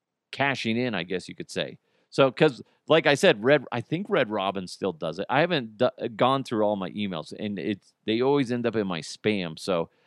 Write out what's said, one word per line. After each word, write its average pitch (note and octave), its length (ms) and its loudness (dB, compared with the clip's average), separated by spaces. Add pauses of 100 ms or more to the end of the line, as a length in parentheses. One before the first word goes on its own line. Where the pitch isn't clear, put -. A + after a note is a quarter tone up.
(320)
cashing B2+ 440 -2
in, B2 200 -2
I E2+ 80 -4
guess F#2 240 -6
you - 80 -16
could - 160 -14
say. C#2+ 260 -6 (300)
So, C3+ 240 4
'cause C#3 280 2 (280)
like D#3 180 4
I C#3+ 80 6
said, C3 300 4
Red, C3+ 260 6
I A#2+ 100 -4
think E3+ 280 -6
Red D#3 200 2
Robin G2 380 -2
still F#2+ 240 -4
does E2 300 -6
it. - 100 -6
I B2+ 80 2
haven't C#3 400 -2
d-, B2 380 0
gone B2+ 260 2
through G#2+ 220 0
all G#2 100 2
my F#2 160 -4
emails, F#2 480 -6
and G2+ 180 -6
it's, F#2 360 -6 (140)
they A2+ 160 0
always C3+ 280 2
end A#2+ 160 -2
up A2+ 80 0
in G#2 140 0
my E2+ 140 -4
spam. F#2 540 -4
So E2+ 320 -2 (180)